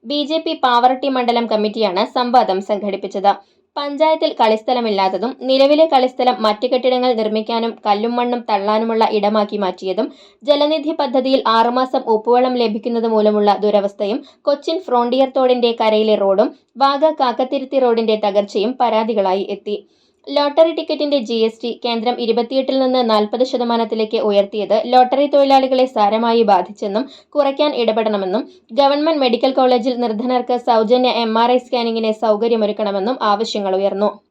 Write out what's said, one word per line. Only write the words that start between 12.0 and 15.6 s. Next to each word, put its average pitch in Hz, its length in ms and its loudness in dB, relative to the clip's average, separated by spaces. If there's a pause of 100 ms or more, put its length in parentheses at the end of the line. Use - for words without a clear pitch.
ഉപ്പുവെള്ളം 240 500 2
ലഭിക്കുന്നത് 233 520 -2
മൂലമുള്ള 208 520 2
ദുരവസ്ഥയും 202 600 -2 (220)
കൊച്ചിൻ 294 360 -2
ഫ്രോണ്ടിയർ 247 520 0
തോടിന്റെ 247 420 2